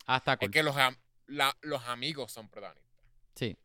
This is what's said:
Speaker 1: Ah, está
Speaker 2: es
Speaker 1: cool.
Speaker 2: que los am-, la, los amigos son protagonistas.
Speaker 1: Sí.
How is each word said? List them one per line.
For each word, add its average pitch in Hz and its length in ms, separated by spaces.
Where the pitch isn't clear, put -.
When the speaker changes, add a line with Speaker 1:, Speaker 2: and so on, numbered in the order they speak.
Speaker 1:
Ah, 131 100
está 135 160
Speaker 2:
es 131 60
Speaker 1:
cool. 101 120
Speaker 2:
que 151 120
los 147 120
am-, 131 220
la, 139 340
los 143 240
amigos 123 480
son 110 160
protagonistas. 98 420
Speaker 1:
Sí. 117 280